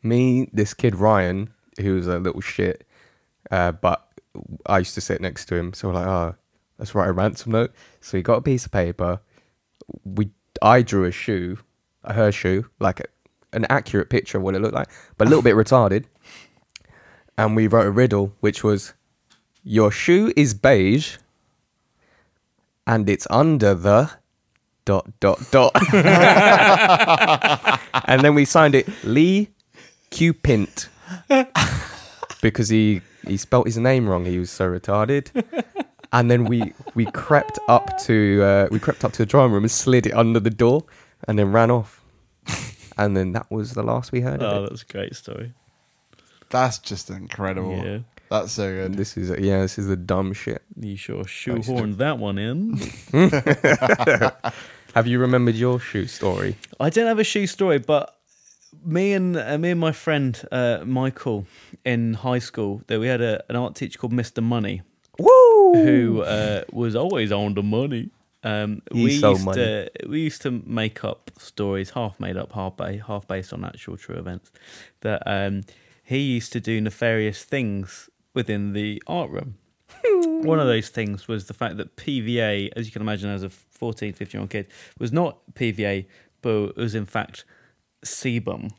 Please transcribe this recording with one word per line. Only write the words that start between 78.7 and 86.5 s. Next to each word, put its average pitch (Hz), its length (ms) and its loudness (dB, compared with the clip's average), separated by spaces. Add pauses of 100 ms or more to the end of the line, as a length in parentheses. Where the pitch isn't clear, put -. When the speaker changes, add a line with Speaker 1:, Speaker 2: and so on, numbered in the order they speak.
Speaker 2:
the 104 340 -8
art 165 220 -6
room. 107 260 -10 (480)
<laughs> - 0 - (400)
One 160 160 2
of 143 80 2
those 113 220 0
things 104 380 -8
was 107 180 -8
the - 80 -18
fact 104 240 -8
that - 180 -14
P 139 260 -8
V 117 200 -4
A, 101 340 -4
as 117 120 -8
you 110 40 -18
can 104 100 -12
imagine 104 280 -6
as 98 140 -8
a 98 60 -10
fourteen, - 640 -12
fifteen-year-old 101 360 -12
kid, 104 180 -10 (320)
was 117 140 -6
not 165 240 -2 (160)
P 117 180 -4
V 104 140 -6
A, 98 220 -4 (340)
but - 80 -6 (200)